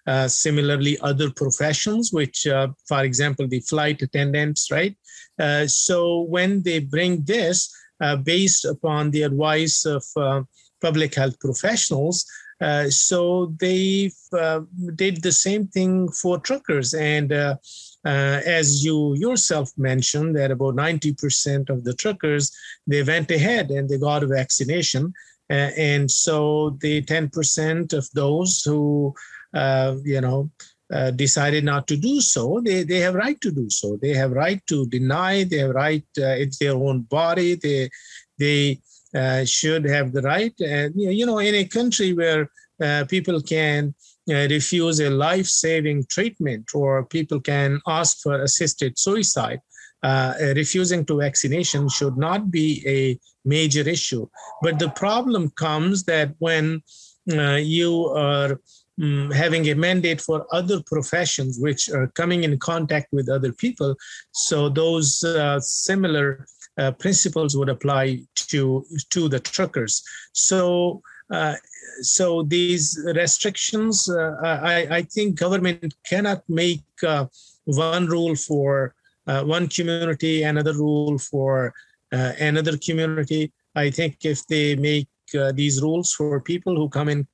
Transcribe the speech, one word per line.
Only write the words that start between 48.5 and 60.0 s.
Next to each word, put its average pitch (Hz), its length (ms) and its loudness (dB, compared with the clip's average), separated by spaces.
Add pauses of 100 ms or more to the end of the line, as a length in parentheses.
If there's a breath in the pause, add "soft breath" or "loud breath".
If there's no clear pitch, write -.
suicide, 139 640 -2 (420 loud breath)
uh, 131 360 0
uh, 147 160 0
refusing 175 520 0
to 151 120 0
vaccination 143 720 0
should 131 300 -2
not 185 320 0
be 156 360 0
a 135 320 0 (260 soft breath)
major 147 440 2
issue. 147 400 -4 (340 loud breath)
But 160 160 2
the 160 120 0
problem 214 600 0
comes 165 540 0
that 156 340 0
when, 160 440 0 (500 loud breath)
uh, 143 220 2
you 170 540 2
are 143 520 0 (400 soft breath)
mm, 143 320 0
having 156 360 2
a 147 60 2
mandate 170 460 0